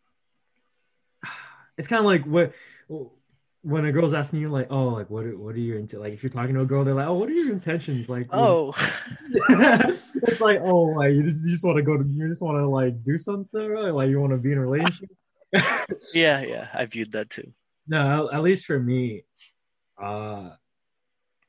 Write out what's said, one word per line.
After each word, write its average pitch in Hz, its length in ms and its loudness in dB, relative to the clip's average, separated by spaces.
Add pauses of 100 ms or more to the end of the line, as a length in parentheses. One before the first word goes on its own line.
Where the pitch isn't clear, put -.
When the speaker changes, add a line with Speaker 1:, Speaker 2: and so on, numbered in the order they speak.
(1200)
Speaker 1:
<sighs> - 100 -14 (460)
It's 160 100 -10
kinda 226 140 2
like 180 240 4
what, 165 260 2 (1120)
when 156 240 -2
a 147 60 0
girl's 156 200 2
asking 151 280 -2
you, 151 100 -4
like, 135 200 -2
"Oh, 135 180 0
like, 110 200 -6
what 110 160 -6
are, 113 140 -8
what 107 160 -12
are 117 40 -6
your 117 200 -4
int-," 104 160 -10
like, 104 180 -10
if 104 100 -14
you're 135 60 -6
talking 127 260 -2
to 131 60 0
a 135 60 2
girl, 139 180 2
they're 135 80 2
like, 135 140 0
"Oh, 175 80 0
what 208 160 -2
are - 20 -2
your 320 200 0
intentions?" 160 580 -4
Like, 123 200 -4
Speaker 2:
Oh. 170 460 2
Speaker 1:
<laughs> - 0 -
it's - 1600 2
like, 214 220 4
"Oh, 180 200 6 (160)
like, 143 160 4
you 143 80 4
just, 156 240 0
you 170 60 2
just 175 120 -2
wanna 160 180 4
go 147 140 2
to, 135 80 0
you 147 240 -2
just 165 140 -6
wanna, 147 260 0
like, 127 360 0
do 139 120 0
something, 202 520 -6
right? 214 260 -2
Like, 135 160 2
you 139 100 2
wanna 135 160 0
be 127 160 -2
in 139 60 0
a 131 80 -2
relationship?" 175 420 -2 (440)
<laughs> - 600 -2
Speaker 2:
Yeah, 151 300 4
yeah, 117 320 -8
I 127 100 -2
viewed 110 280 -8
that 107 180 -6
too. - 240 -16 (340)
Speaker 1:
No, 147 400 0
at, 139 60 -6
at 151 80 -2
least 185 240 2
for 147 120 0
me, 123 460 -2 (760)
uh, 104 480 -10 (1000)